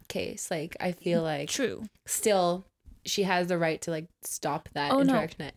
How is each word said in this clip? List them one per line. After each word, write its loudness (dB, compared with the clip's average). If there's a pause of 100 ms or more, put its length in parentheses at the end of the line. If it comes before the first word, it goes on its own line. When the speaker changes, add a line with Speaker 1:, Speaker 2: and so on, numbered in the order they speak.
Speaker 1:
case, -6
like, -6
I -2
feel 0
like -2
Speaker 2:
True. -2 (200)
Speaker 1:
still 2 (400)
she 0
has 2
the 2
right 2
to, -4
like, -4 (160)
stop -4
that 0
Speaker 2:
Oh, 4
no. 6
Speaker 1:
interaction -2
at -10